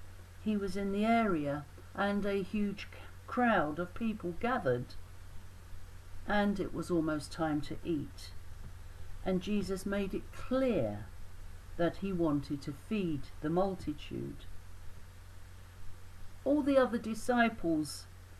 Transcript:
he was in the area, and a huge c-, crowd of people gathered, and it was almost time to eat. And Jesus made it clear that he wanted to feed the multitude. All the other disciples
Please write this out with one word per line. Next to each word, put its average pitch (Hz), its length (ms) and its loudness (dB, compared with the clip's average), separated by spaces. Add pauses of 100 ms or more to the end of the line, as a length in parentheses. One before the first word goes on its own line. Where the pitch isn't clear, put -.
(400)
he 214 160 2
was 196 200 0
in 196 160 2
the 202 120 4
area, 170 600 4 (280)
and 202 320 2
a 202 160 2
huge 202 500 -2
c-, - 60 -12 (280)
crowd 185 520 4
of 175 160 -4
people 208 460 -2
gathered, 170 540 2 (1300)
and 202 320 6
it - 160 -2
was 165 160 -4
almost 156 400 2
time 156 300 2
to - 240 -2
eat. - 480 -2 (920)
And 185 160 2
Jesus 190 460 0
made 202 280 0
it - 180 -6
clear 160 720 2 (680)
that 165 220 2
he 196 140 -2
wanted 147 500 2
to 147 100 -4
feed 160 560 0 (120)
the 156 100 -2
multitude. 165 960 0 (2000)
All 285 180 6
the 277 140 6
other 240 220 8
disciples 220 1080 2 (340)